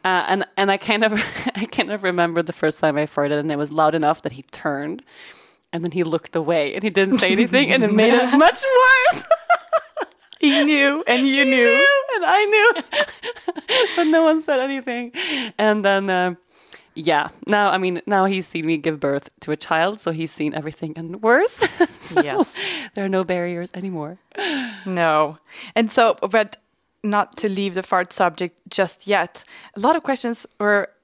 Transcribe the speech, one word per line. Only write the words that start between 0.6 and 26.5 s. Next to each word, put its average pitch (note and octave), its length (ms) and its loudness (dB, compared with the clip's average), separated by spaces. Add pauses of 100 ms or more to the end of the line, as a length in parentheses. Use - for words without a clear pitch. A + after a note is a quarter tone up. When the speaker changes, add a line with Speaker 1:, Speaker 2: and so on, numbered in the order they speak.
Speaker 1:
I G3 60 2
kind A3 260 0
of, G#3+ 100 2
<laughs> - 420 -6
I G3 100 -6
kind - 260 -4
of G#3 100 -6
remember E3+ 400 0
the E3 120 -6
first - 260 -2
time D3+ 180 0
I D3+ 80 0
farted, D3 340 -2
and D3+ 120 -4
it D3 80 -4
was D3 120 -4
loud D#3 220 2
enough D#3 300 0
that - 80 -8
he C3 120 -18
turned, D3+ 600 -8 (680)
and E3 120 -6
then E3+ 80 -4
he F3 120 -2
looked E3 320 -4
away, D#3 380 0
and - 100 -6
he A3 60 -2
didn't F#3+ 300 2
say F#3+ 120 2
anything, B3 400 2
and C4 120 2
it G#3 100 2
made A3 220 6
it B3 220 2
Speaker 2:
<laughs> - 0 -
Speaker 1:
much F4 260 4 (500)
worse. - 160 -6
<laughs> - 40 4 (1040)
Speaker 2:
He C#4+ 240 4
knew, C#4+ 440 2
and B3 180 2
you C4+ 180 2
Speaker 1:
He C4+ 60 2
Speaker 2:
knew. B3+ 160 4
Speaker 1:
knew, C#5 220 4 (280)
and F#4+ 120 -2
I G4+ 180 4
knew, A4+ 1500 0
<laughs> - 40 -10
but E4+ 100 2
no D#4+ 180 4
one D#4+ 180 2
said D4 180 -2
anything. B3+ 520 -6 (460)
And G#3+ 260 2
then, G3 260 2
uh, F3+ 260 0 (580)
yeah, D3+ 360 0 (180)
now, G#3 240 2
I F3+ 80 0
mean, F#3 260 -2
now G3 200 2
he's F#3+ 200 -2
seen D#3+ 220 -8
me E3 100 0
give D3+ 220 -4
birth C#3 300 -4 (100)
to - 120 -8
a D3+ 60 -2
child, F3 440 -2
so E3+ 100 -4
he's D#3+ 200 -6
seen D3+ 220 -4
everything D3+ 440 -10
and E3 260 -12
worse. D4 500 2
<laughs> - 160 0
So - 320 -2
Speaker 2:
Yes. C#3 320 -2 (400)
Speaker 1:
there G3+ 100 -6
are G3 60 -4
no F#3+ 140 0
barriers F3 500 -4
anymore. F3+ 460 -10 (680)
Speaker 2:
No. D#3 520 0 (360)
And A3+ 180 0
so, A3+ 240 4 (140)
but G#3+ 280 0 (460)